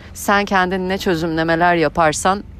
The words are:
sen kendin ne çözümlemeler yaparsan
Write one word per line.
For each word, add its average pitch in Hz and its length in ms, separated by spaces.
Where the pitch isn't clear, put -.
sen 202 300
kendin 185 440
ne 196 100
çözümlemeler 165 760
yaparsan 170 720